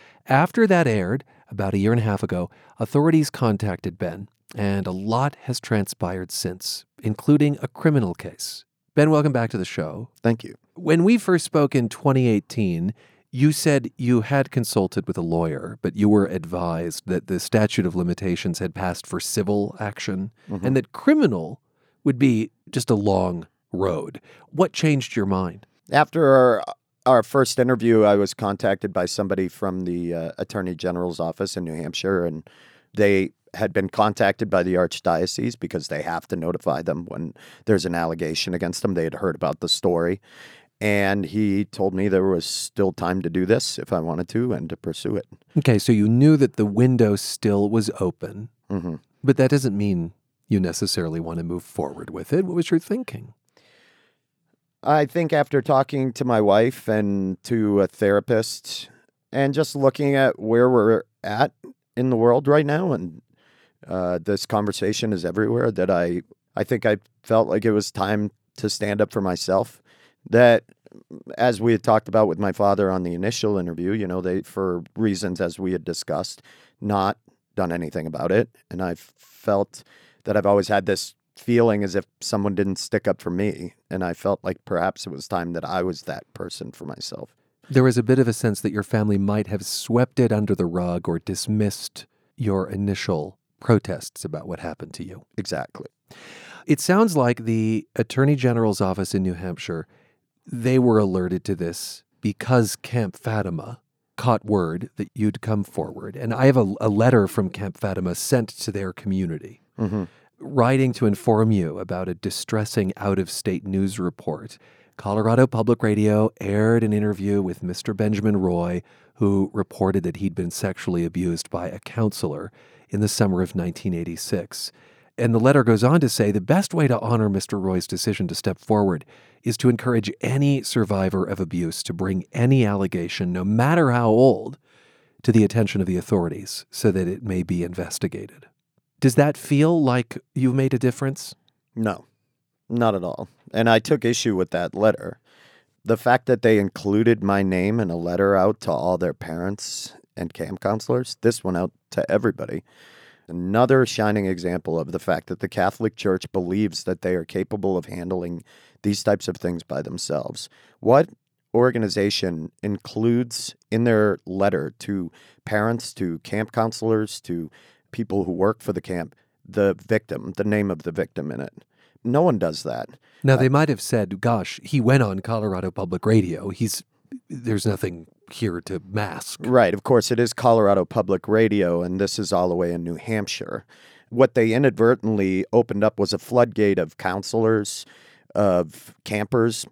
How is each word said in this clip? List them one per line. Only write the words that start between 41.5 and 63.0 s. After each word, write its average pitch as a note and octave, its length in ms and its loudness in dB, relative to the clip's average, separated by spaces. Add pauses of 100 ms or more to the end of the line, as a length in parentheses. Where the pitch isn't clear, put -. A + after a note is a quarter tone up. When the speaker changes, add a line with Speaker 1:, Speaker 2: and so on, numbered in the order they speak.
Speaker 2:
told G2 280 -4
me F#2+ 140 -2
there F#2 160 4
was F#2 220 2
still - 480 -4
time F2+ 300 -4
to E2+ 60 -4
do F2+ 160 -2
this A2 360 0
if - 120 -6
I F2+ 60 0
wanted E2 300 -4
to A#2+ 240 -2
and D#2+ 180 -6
to E2 60 -8
pursue - 400 -6
it. G2 100 -8 (300)
Speaker 1:
Okay, C3+ 200 4
so G2+ 140 0
you G#2 160 4
knew C3+ 300 6
that C#3 180 4
the G#2+ 100 2
window A2 520 4
still G2+ 520 0
was A2 300 0
open, G2 500 -6 (220)
Speaker 2:
Mm-hmm. F2+ 240 -4 (300)
Speaker 1:
but C3 140 4
that C3 120 4
doesn't C3 260 0
mean F#2+ 360 -2 (340)
you G2+ 140 2
necessarily E2+ 580 -2
want E2 200 -6
to E2+ 60 -6
move E2+ 200 -6
forward - 460 -8
with F2 220 -8
it. F#3 120 0
What F3+ 100 -8
was E3+ 160 -2
your E3 80 2
thinking? E3 560 -8 (1500)
Speaker 2:
I D3 200 4
think E3 280 -2
after C#3+ 280 2
talking C3 520 0
to C3+ 120 -4
my A#2+ 160 2
wife G#2+ 460 4
and G2+ 560 -2
to G#2 380 2
a F#2 80 4
therapist - 1000 0 (440)
and C#3 200 0
just D3 220 -2
looking C#3 400 2
at C3+ 240 2
where A#2 320 4
we're A2+ 320 4 (220)
at A2 260 0 (460)
in B2+ 140 0
the B2 60 2
world A#2+ 300 4
right D3 180 4
now, D#3 280 0
and, F2 280 -6 (640)